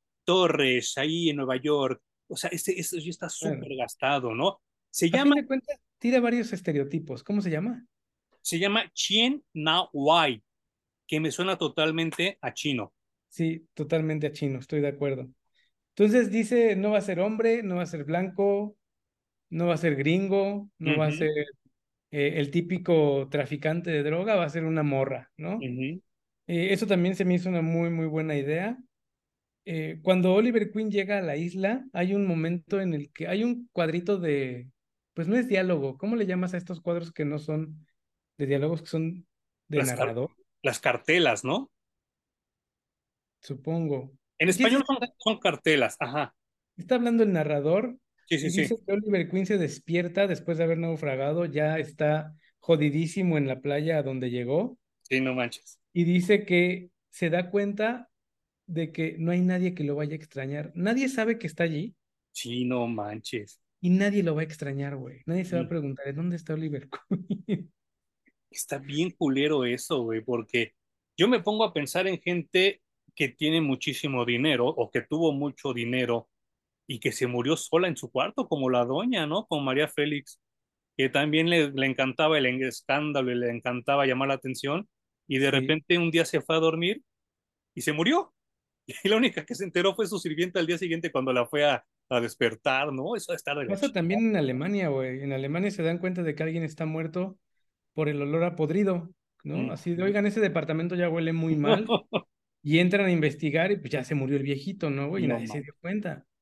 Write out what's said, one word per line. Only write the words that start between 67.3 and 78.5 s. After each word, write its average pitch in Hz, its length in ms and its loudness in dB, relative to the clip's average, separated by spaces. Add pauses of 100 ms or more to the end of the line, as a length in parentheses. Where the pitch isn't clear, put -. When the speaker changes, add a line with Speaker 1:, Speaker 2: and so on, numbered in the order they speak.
Speaker 2:
<laughs> - 20 -20 (760)
Speaker 1:
Está - 300 -8
bien 143 320 -2
culero 139 540 0
eso, 123 380 -2
güey, 113 180 -4
porque 113 520 -2 (440)
yo 180 120 4
me 233 120 4
pongo 214 220 0
a 196 100 0
pensar 170 340 -2
en 180 140 -2
gente 185 600 0 (340)
que 135 140 -2
tiene 156 320 0
muchísimo 135 640 -2
dinero 123 420 2
o 123 240 -2
que 120 100 -2
tuvo 156 300 0
mucho 139 420 -4
dinero 120 560 -2 (580)
y 127 120 -8
que 165 140 -2
se 127 140 -2
murió 123 300 0
sola 180 300 0
en 165 100 -4
su - 140 -14
cuarto, 196 380 -2
como 135 200 0